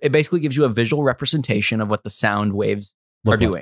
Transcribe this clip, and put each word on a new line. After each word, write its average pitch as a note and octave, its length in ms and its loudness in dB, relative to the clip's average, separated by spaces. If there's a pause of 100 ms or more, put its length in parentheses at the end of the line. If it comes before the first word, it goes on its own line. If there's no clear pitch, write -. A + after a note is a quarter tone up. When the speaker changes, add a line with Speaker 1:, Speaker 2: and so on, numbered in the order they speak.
Speaker 1:
it D3 100 0
basically D#3 300 2
gives C#3+ 160 -2
you D3+ 80 4
a B2 40 2
visual A#2 340 0
representation A#2 800 -2
of G#2 80 -4
what G#2+ 140 -2
the G#2 60 -12
sound G#2 440 0
waves G2+ 400 -2 (320)
Speaker 2:
Look A2 160 4
Speaker 1:
are A#2 40 4
Speaker 2:
like, - 60 2 (100)